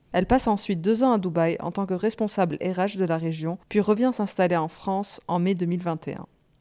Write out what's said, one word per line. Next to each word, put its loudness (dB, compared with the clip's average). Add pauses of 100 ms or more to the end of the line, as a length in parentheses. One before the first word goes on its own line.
(120)
Elle 2
passe 2
ensuite 0
deux 2
ans 4
à 4
Dubaï 0
en -6
tant -4
que -2
responsable -2
R -2
H -2
de 2
la 0
région, -4 (100)
puis 2
revient 4
s'installer 2
en 0
France -4
en 0
mai 2
deux -2
mille 0
vingt -4
et -6
un. -12 (340)